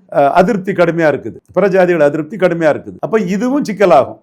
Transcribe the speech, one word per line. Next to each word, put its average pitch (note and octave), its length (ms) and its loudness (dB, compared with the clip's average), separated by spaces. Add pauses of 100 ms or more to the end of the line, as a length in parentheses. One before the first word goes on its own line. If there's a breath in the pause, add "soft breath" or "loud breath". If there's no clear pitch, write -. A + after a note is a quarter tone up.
(120)
அஹ், C#3+ 180 2
அதிருப்தி F#3+ 420 0
கடுமையா E3 360 0
இருக்குது, A2+ 300 -4 (140)
பிற F#3+ 160 0
ஜாதிகள் F3+ 320 2
அதிருப்தி D3+ 360 -2
கடுமையா E3+ 340 0
இருக்குது. G#2 300 -6
அப்ப G#3+ 200 -2
இதுவும் G#3+ 440 -2
சிக்கலாகும் F3 580 2